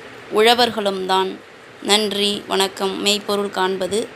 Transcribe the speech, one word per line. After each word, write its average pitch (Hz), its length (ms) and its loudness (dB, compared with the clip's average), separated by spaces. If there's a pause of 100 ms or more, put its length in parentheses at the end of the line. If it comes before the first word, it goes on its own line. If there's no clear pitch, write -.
(340)
உழவர்களும் 214 720 4
தான். 190 320 0 (440)
நன்றி, 202 640 0
வணக்கம். 196 540 -2
மெய்ப்பொருள் 202 480 0
காண்பது 190 640 -2